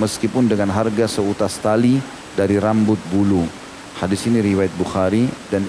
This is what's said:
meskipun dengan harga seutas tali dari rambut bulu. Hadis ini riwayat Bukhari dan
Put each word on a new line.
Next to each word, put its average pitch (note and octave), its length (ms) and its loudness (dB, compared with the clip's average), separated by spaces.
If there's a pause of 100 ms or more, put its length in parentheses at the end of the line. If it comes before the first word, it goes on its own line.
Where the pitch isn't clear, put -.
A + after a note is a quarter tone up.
meskipun A2 480 0
dengan G2+ 240 0
harga A2 340 0 (140)
seutas G2+ 420 -2
tali A#2+ 380 4 (340)
dari G2 240 2
rambut G#2+ 400 2 (140)
bulu. G2 320 2 (500)
Hadis F#2+ 320 -2
ini A#2 160 2
riwayat G2 320 2
Bukhari F#2+ 560 0 (240)
dan G2 140 0